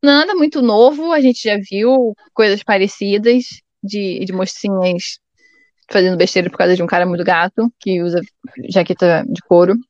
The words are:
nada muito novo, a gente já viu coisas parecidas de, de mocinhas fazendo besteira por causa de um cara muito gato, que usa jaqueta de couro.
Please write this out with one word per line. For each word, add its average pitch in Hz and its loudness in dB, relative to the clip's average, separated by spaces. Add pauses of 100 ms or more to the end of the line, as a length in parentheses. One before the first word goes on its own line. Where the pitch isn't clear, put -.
nada 294 2
muito 302 0
novo, 254 2
a 311 0
gente 254 2
já 208 -2
viu 214 0 (200)
coisas 208 0
parecidas 208 0 (380)
de, 196 -8
de 185 -8
mocinhas 185 -4 (720)
fazendo 185 2
besteira 180 0
por - -20
causa 180 2
de 180 -4
um 170 -4
cara 180 0
muito 175 -4
gato, 185 -2
que 185 -2
usa 175 -2 (480)
jaqueta 175 0
de 165 -6
couro. 180 4 (160)